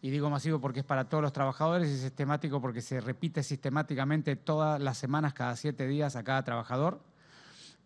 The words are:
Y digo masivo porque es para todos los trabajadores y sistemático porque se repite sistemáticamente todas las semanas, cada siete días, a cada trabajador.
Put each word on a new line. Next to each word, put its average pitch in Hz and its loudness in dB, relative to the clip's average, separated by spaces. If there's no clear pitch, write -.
Y 135 -4
digo 147 2
masivo 147 0
porque 131 -2
es 139 -4
para 131 2
todos 156 2
los 139 2
trabajadores 151 2
y 139 0
sistemático 139 -2
porque 120 -4
se 127 -4
repite 131 -4
sistemáticamente 143 0
todas 151 2
las 135 0
semanas, 143 0
cada 123 -2
siete 135 -2
días, 143 0
a 120 -6
cada 131 0
trabajador. 127 0